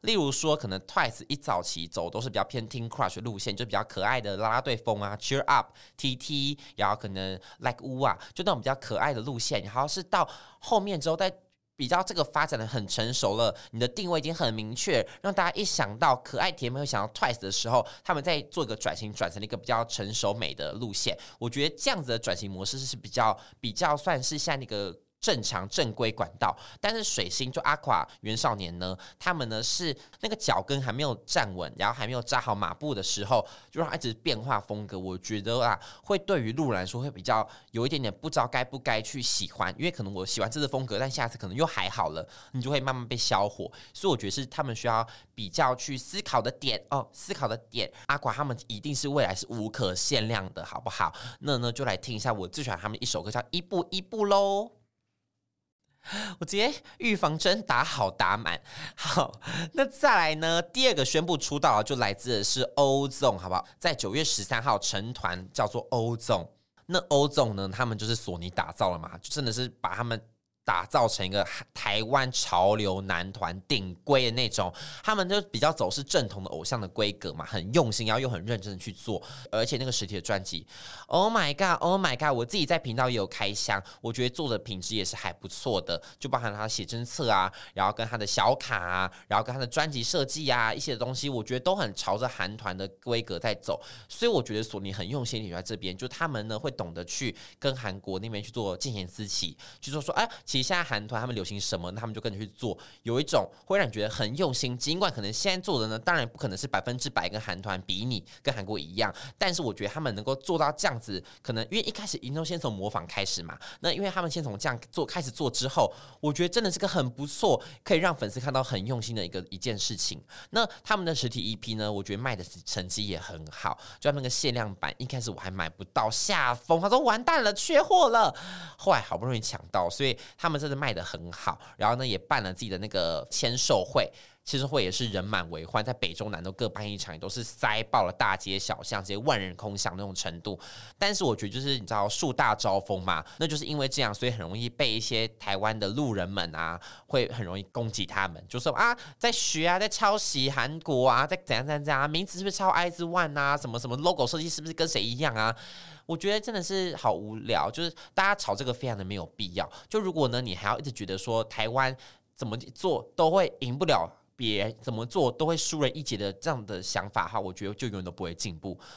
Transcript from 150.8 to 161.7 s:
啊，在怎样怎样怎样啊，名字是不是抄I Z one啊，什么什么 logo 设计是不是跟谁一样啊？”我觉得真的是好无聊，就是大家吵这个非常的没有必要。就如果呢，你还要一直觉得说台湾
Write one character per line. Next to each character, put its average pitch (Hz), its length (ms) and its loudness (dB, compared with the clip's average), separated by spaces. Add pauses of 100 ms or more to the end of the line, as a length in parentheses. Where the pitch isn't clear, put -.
啊， 127 200 6
在 - 80 0 (100)
怎 123 100 2
样 127 100 2
怎 151 80 0
样 147 100 -2
怎 147 80 0
样 135 100 4
啊， 143 60 2
名 160 180 0
字 185 120 -4
是 190 60 -4
不 196 60 0
是 190 60 -4
抄 190 140 4
I 175 200 4
Z 175 140 -4
one 170 340 2
啊， 143 200 4
什 135 120 -4
么 117 100 -2
什 123 100 -4
么 120 80 0
logo 156 280 4
设 156 140 0
计 165 100 -2
是 156 120 -4
不 156 60 -10
是 165 60 -8
跟 160 140 0
谁 107 140 0
一 117 160 -2
样 139 180 0
啊？” 110 200 4 (540)
我 165 80 -2
觉 196 160 0
得 214 80 2
真 226 100 -6
的 190 120 -2
是 185 320 0
好 117 180 2
无 104 220 -6
聊， 101 340 0
就 151 140 -4
是 165 100 -4 (220)
大 190 80 4
家 202 100 6
吵 104 220 0
这 127 100 -4
个 123 80 0
非 127 140 -4
常 113 100 -2
的 95 80 -6
没 98 80 -6
有 95 100 -4 (120)
必 92 180 -6
要。 95 180 -2 (160)
就 220 120 0
如 190 120 0
果 156 180 4
呢， 120 120 0
你 104 140 -4
还 101 120 -2
要 110 120 4
一 - 20 -8
直 143 100 -6
觉 110 140 -8
得 95 100 -4
说 113 280 0
台 110 260 -2
湾 131 260 2 (400)